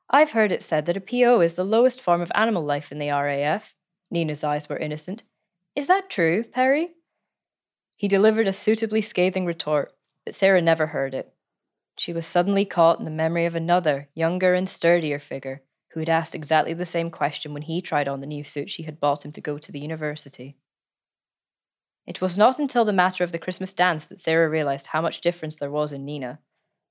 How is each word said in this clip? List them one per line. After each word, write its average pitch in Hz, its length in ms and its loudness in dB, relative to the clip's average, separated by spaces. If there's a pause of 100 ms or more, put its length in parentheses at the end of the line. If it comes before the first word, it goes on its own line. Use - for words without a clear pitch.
"I've 302 220 4
heard 220 200 2
it 180 120 -2
said 151 240 -2
that 175 100 0
a 196 60 -8
P 247 240 0
O 240 140 6
is 170 160 2
the 185 80 0
lowest 233 360 2
form 175 220 2
of 170 120 -6
animal 208 300 0
life 147 260 -4
in 147 80 -12
the 147 120 -4
R 143 180 0
A 139 140 -2
F." 160 340 -2 (340)
Nina's 156 320 -2
eyes 147 280 -2
were 143 80 -6
innocent. 151 440 -8 (540)
"Is 277 120 -4
that 381 200 2
true, 180 360 0
Perry?" 277 500 0 (1000)
He - 140 -2
delivered 214 400 4
a 190 60 0
suitably 214 480 0
scathing 185 420 0
retort, 156 500 -2 (300)
but - 100 -10
Sarah 190 280 4
never 160 240 4
heard 135 260 -4
it. - 220 -8 (640)
She - 160 -6
was 165 140 -4
suddenly 196 380 2
caught 170 340 4
in 160 60 -8
the 160 60 -6
memory 160 340 0
of 170 100 -2
another, 165 600 0
younger 180 400 2
and 185 140 0
sturdier 165 500 2
figure 135 440 -10 (260)
who - 120 -8
had 160 80 -4
asked 165 260 0
exactly 156 400 0
the 170 100 -6
same 170 240 -4
question 151 440 -6
when 147 100 -8
he 160 180 -4
tried 147 280 -2
on 139 120 -6
the 135 60 -10
new 147 160 -8
suit - 260 -6
she - 140 -10
had 151 160 -12
bought 147 260 0
him 151 60 -12
to - 100 -14
go 147 180 -6
to - 120 -14
the 143 80 -10
university. 147 800 -10 (1500)
It - 160 -10
was 180 160 -2
not 247 220 4
until 262 260 2
the 214 80 0
matter 185 300 2
of 175 80 -2
the 170 80 -6
Christmas 185 340 -8
dance 175 340 0
that - 140 -20
Sarah 160 280 2
realised 147 400 -2
how 156 120 -2
much 160 200 -4
difference 165 360 -4
there 143 140 -6
was 151 220 -2
in 139 120 -10
Nina. 139 360 -8 (500)